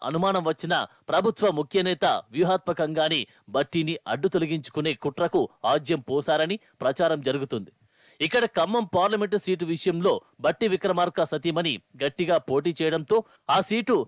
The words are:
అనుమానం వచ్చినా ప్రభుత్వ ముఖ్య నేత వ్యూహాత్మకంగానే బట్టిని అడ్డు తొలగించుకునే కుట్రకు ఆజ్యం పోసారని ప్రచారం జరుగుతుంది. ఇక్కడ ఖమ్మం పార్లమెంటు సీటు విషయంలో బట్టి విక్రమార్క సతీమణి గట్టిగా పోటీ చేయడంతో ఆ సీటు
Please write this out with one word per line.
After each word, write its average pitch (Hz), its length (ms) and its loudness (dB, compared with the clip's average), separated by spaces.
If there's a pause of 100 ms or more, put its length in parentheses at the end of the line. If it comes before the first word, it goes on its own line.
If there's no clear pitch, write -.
(100)
అనుమానం 180 400 0
వచ్చినా 165 300 -2 (300)
ప్రభుత్వ 202 480 2
ముఖ్య 165 300 0
నేత 180 160 -2 (320)
వ్యూహాత్మకంగానే 160 920 0 (220)
బట్టిని 147 480 -2 (160)
అడ్డు 143 160 -2
తొలగించుకునే 156 640 -2 (100)
కుట్రకు 165 440 0 (260)
ఆజ్యం 156 260 -2 (100)
పోసారని 156 480 0 (240)
ప్రచారం 160 460 0
జరుగుతుంది. 131 440 -4 (480)
ఇక్కడ 233 240 2 (120)
ఖమ్మం 208 280 2 (100)
పార్లమెంటు 202 480 2
సీటు 175 220 -2
విషయంలో 170 460 0 (340)
బట్టి 170 280 0
విక్రమార్క 180 580 0
సతీమణి 165 420 -2 (300)
గట్టిగా 170 340 0 (120)
పోటీ 143 220 0 (100)
చేయడంతో 160 360 0 (340)
ఆ 160 80 4 (100)
సీటు 226 260 0 (140)